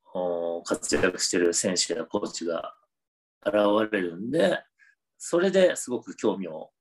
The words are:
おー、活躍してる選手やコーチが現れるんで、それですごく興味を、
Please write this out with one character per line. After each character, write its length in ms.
お 480
ー、 20
活 320
躍 240
し 80
て 100
る 140
選 240
手 160
や 120
コ 140
ー 100
チ 180
が 280
現 480
れ 80
る 160
ん 140
で、 340
そ 200
れ 120
で 260
す 140
ご 120
く 140
興 220
味 100
を、 220